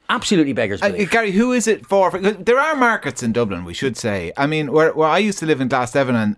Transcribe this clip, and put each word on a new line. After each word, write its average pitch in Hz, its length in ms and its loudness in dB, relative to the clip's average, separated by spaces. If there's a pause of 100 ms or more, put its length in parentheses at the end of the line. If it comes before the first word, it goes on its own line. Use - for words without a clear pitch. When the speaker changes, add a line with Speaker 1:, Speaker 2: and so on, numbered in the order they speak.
(120)
Speaker 1:
Absolutely 170 400 2
beggars 107 300 -2
Speaker 2:
Uh, 202 60 2
Speaker 1:
belief. 196 240 -2
Speaker 2:
Gary, 220 180 0
who 233 220 2
is 226 160 0
it 202 180 0
for? 190 240 4
For, 185 80 -4
there 196 400 0
are 311 160 0
markets 233 480 0
in 117 80 -2
Dublin, 98 340 -2
we 87 100 -10
should 131 220 -4
say. 95 400 -4
I 139 120 0
mean, 151 240 -4
where, 156 200 4
where 156 160 0
I 160 100 2
used 208 200 0
to 160 80 -6
live 147 140 2
in 131 80 -2
Glasnevin, 127 520 0
and, 104 180 0